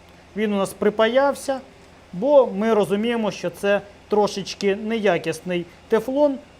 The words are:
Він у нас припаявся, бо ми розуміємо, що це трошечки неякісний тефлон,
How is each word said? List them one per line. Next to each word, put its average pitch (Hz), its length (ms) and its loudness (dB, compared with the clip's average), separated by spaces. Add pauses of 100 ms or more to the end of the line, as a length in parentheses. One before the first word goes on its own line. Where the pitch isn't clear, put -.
(360)
Він 208 180 -2
у 202 40 0
нас 196 160 -2
припаявся, 254 840 0 (540)
бо 262 420 4
ми 220 180 0
розуміємо, 208 580 0
що 180 180 -8
це 196 320 -2 (260)
трошечки 202 680 0
неякісний 180 920 -2 (220)
тефлон, 262 500 2 (220)